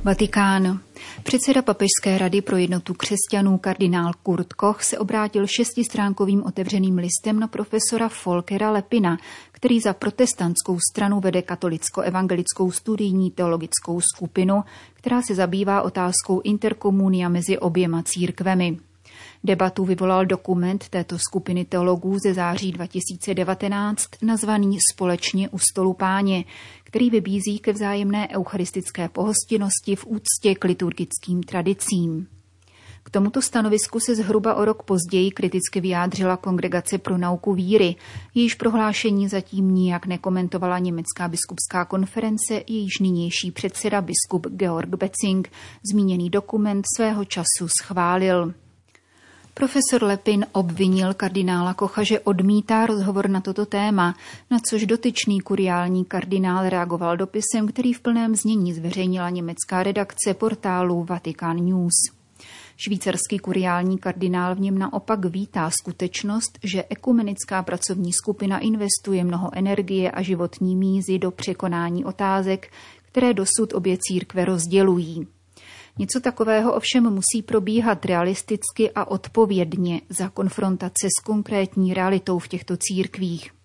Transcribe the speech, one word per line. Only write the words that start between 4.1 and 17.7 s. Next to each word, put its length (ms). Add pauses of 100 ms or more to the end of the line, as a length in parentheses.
Kurt 300
Koch 300
se 160
obrátil 480
šestistránkovým 1000
otevřeným 540
listem 420
na 80
profesora 640 (140)
Volkera 460
Lepina, 480 (340)
který 280
za 120
protestantskou 840 (140)
stranu 280
vede 220
katolicko-evangelickou 1300
studijní 600
teologickou 720
skupinu, 640 (300)
která 280
se 120
zabývá 480
otázkou 580
interkomunia 880
mezi 300
oběma 440